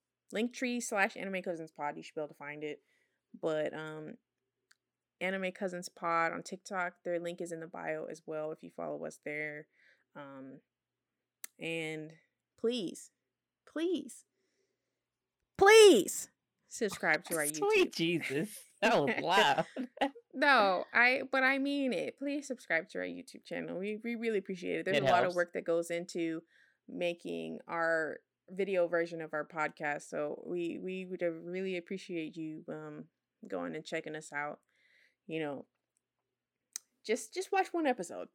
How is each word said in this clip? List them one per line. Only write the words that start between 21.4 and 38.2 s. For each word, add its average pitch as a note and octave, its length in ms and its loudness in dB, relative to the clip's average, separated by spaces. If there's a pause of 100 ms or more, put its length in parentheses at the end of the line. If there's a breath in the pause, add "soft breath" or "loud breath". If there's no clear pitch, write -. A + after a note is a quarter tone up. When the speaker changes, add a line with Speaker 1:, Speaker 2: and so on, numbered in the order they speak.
Speaker 1:
I C4+ 160 4
mean C#4 340 0
it. D#3 260 -4
Please C#4+ 260 -4
subscribe F3 440 -2
to - 80 -8
our - 80 -4
YouTube - 400 -12
channel. E3+ 340 -6
We, G#3+ 240 -6
we A#3 120 -4
really A3 220 -2
appreciate F3 420 -4
it. E3 60 -6
There's F#3 120 2
Speaker 2:
It C3+ 60 2
Speaker 1:
a - 20 2
lot F3 140 6
of F3+ 80 4
Speaker 2:
helps. F3+ 100 -4
Speaker 1:
work F3 160 0
that F#3 100 -4
goes E3+ 260 0
into E3+ 520 -4 (480 soft breath)
making E3+ 720 -6 (100)
our E3 480 0 (320)
video F#3 400 2
version E3+ 320 0
of D#3 120 -8
our D3+ 140 -2
podcast. D3+ 640 -4
So D3+ 360 -4
we, E3+ 320 -4
we F#3 280 -6
would, F3+ 180 -6
uh, F3 80 0
really F3+ 460 -6
appreciate E3+ 580 -6
you, D#3+ 320 -8
um, D#3 380 -10 (420)
going F3 300 -6
and D#3+ 80 -10
checking D#3+ 280 -6
us D#3 200 -12
out. D3 260 -6 (640 soft breath)
You D#3+ 140 -4
know, D3 260 -4 (1400)
just, A3 260 -2
just F#4 200 -4
watch F#4+ 180 2
one E4 160 0
episode. E3+ 480 -4